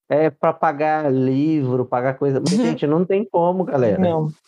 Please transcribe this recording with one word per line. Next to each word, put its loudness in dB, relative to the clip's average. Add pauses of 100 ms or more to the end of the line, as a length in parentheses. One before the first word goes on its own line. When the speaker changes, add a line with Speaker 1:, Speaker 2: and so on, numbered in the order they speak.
Speaker 1:
é 2
pra 0
pagar 0
livro, 0
pagar -2
coisa. 0
Mas, 0
Speaker 2:
Uhum. 2
Speaker 1:
gente, -2
não 2
tem 0
como, 0
galera. 0
Speaker 2:
Não. 0 (160)